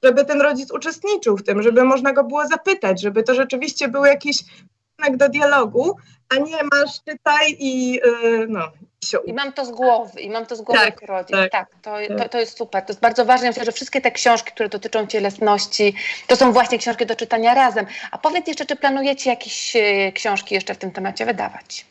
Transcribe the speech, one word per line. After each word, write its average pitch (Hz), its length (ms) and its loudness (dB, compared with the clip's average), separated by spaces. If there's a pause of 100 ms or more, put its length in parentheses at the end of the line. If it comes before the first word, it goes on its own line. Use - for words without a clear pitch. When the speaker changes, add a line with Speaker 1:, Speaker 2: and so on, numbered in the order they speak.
Speaker 1:
Żeby 262 220 4
ten 285 160 0
rodzic 277 300 0
uczestniczył 311 640 -2
w 202 60 -10
tym, 202 180 -2
żeby 233 220 4
można 262 300 2
go 269 100 4
było 285 240 -2
zapytać, 285 540 0
żeby 208 220 0
to 247 120 2
rzeczywiście 262 520 -2
był 277 180 0
jakiś 285 320 2 (600)
kierunek 277 200 -2
do 277 120 4
dialogu, 277 680 2 (320)
a 262 60 2
nie 302 280 -2
masz, 285 420 0
czytaj 302 540 0
i, 254 440 -2
e, 233 440 2
no, 170 240 -6 (300)
i - 40 -12
się 202 200 -2
Speaker 2:
I 202 80 -8
mam 269 200 -6
to 269 120 -6
z 240 60 -12
głowy, 233 500 0
i 202 80 -10
mam 226 160 -6
to 233 100 -10
z 220 60 -14
głowy 233 180 2
Speaker 1:
Tak, 208 220 0
Speaker 2:
jako 208 40 -20
rodzic. 185 260 -6
Speaker 1:
tak. 190 200 2
Speaker 2:
Tak, 185 180 -2 (120)
to, 214 100 -12 (160)
to, 208 120 -6
Speaker 1:
Tak. 226 120 -4
Speaker 2:
to 240 80 -2
jest 226 180 -4
super. 196 240 -4
To 190 100 -16
jest 196 100 -6
bardzo 233 240 4
ważne. 247 220 4
Myślę, 240 180 -4
że 226 60 -2
wszystkie 262 300 -6
te 240 100 0
książki, - 400 2
które 214 180 -4
dotyczą 214 380 -4
cielesności, 208 880 0 (320)
to 247 80 6
są 247 160 6
właśnie 247 260 4
książki 233 280 -4
do 220 100 -4
czytania 226 380 0
razem. 240 320 2 (260)
A - 60 -10
powiedz 339 300 -2
jeszcze, 302 180 -6
czy 294 100 -4
planujecie 269 540 0
jakieś, - 460 -6
e, 202 360 2
książki 202 440 -4
jeszcze 190 180 -4
w - 40 -10
tym 190 140 -8
temacie 196 340 -6
wydawać? - 640 -8